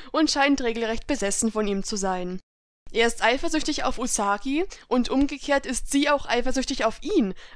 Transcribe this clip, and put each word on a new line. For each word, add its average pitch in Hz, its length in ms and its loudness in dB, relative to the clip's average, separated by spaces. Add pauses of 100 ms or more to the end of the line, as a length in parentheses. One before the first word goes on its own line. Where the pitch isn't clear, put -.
(140)
und 302 180 4
scheint 277 300 4
regelrecht 226 440 -2
besessen 220 460 0
von 214 160 0
ihm 196 160 -2
zu 220 140 -4
sein. 185 420 -2 (540)
Er 226 120 4
ist 233 160 0
eifersüchtig 294 640 0
auf - 160 -2
Usagi 233 680 -2 (220)
und - 220 2
umgekehrt 277 560 0
ist - 260 -4
sie 285 180 4
auch 285 160 2
eifersüchtig 247 600 0
auf - 180 -4
ihn, 277 300 2 (220)